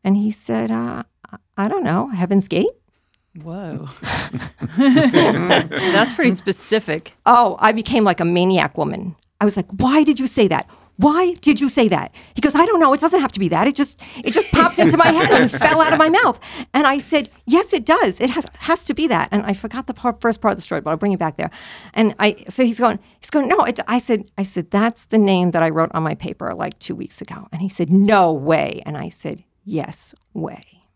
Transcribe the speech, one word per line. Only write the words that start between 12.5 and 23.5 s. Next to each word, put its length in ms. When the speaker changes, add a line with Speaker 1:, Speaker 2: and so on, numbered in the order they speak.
Speaker 1:
"I 100
don't 140
know. 140
It 60
doesn't 200
have 140
to 60
be 100
that. 180
It 80
just, 260
it 100
just 180
popped 280
into 180
my 100
head 240
and 200
<laughs> 140
fell 160
out 120
of 60
my 100
mouth." 300
And 140
I 100
said, 320
"Yes, 280
it 120
does. 340
It 120
has, 160
has 260
to 100
be 120
that." 240
And 140
I 80
forgot 340
the 60
par-, 260
first 220
part 120
of 40
the 60
story, 180
but 80
I'll 80
bring 140
you 60
back 200
there. 140
And 260
I, 160
so 160
he's 140
going, 180
he's 100
going, 180
"No." 180